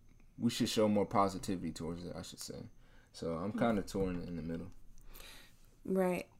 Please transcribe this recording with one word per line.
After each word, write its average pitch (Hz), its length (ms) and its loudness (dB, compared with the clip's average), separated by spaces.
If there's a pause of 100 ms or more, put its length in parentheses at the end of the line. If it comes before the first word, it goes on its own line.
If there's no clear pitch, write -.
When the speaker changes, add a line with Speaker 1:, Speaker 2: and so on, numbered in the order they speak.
(380)
Speaker 1:
we 117 120 4
should 113 180 2
show 107 200 6
more 101 180 4
positivity 92 640 2
towards 85 320 -6
it, 85 100 -8
I 90 80 -8
should - 180 -12
say. - 280 -10 (460)
So 82 200 -2
I'm 95 180 -2
Speaker 2:
Mm. 233 60 -2
Speaker 1:
kinda 113 240 4
torn 90 460 0
in 87 80 -6
the 80 60 -4
middle. 82 280 -4 (1120)
Speaker 2:
Right. 185 420 2 (120)